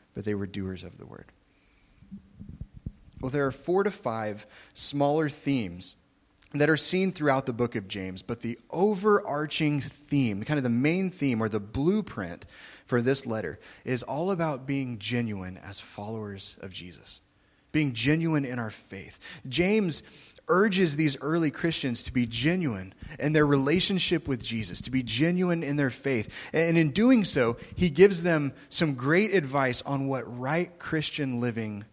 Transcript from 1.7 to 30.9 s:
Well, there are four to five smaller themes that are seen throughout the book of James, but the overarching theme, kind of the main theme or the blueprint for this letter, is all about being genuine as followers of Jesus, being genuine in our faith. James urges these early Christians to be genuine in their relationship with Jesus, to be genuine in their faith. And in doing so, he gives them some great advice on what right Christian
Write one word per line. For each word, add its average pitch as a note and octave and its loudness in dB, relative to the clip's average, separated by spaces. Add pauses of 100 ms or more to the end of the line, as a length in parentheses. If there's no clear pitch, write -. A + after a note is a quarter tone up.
Well, C3 -4
there C#3 2
are C3 0
four F3+ 0
to G3+ 0
five A2+ -6 (300)
smaller C#3+ 2
themes A#2 -4 (560)
that D3 4
are D#3 4
seen F#3 2
throughout C#3 2
the C3 -2
book A#2 -2
of G2 -6
James, F#2+ -8
but - -8
the A#2 -6 (100)
overarching D#3+ 0
theme, A2+ 0
kind D3+ 0
of C3 0
the B2 2
main D#3+ 2
theme C3 0
or A2 0
the G#2+ -2
blueprint A#2 -4 (400)
for B2 0
this C3+ 0
letter, G#2+ -6 (240)
is B2 -4
all D3+ -4
about D#3 -2
being C3 -4
genuine G2+ -4
as G2 -14
followers G#2 -10
of F#2+ -12
Jesus, F2 -18 (500)
being D3+ 2
genuine D3+ 2
in B2 -4
our A2 -4
faith. - -16 (320)
James F3+ 0 (440)
urges F#3 4
these D3 2
early D#3+ 0
Christians C#3 -2
to - -10
be B2 2
genuine A2+ -2 (260)
in D3+ 0
their D3+ 6
relationship D#3+ 2
with B2 -2
Jesus, G#2+ -4
to B2 -8
be C3 0
genuine E3 2
in C#3+ -2
their C#3+ 2
faith. A#2+ -2 (220)
And E3 4
in D#3+ 4
doing A3+ 6
so, A#2+ 2 (180)
he F3+ 4
gives F3 8
them D#3 2 (160)
some D#3 2
great E3 2
advice C3+ 2
on C3+ -2
what B2 -4
right D3+ -2
Christian C#3 -4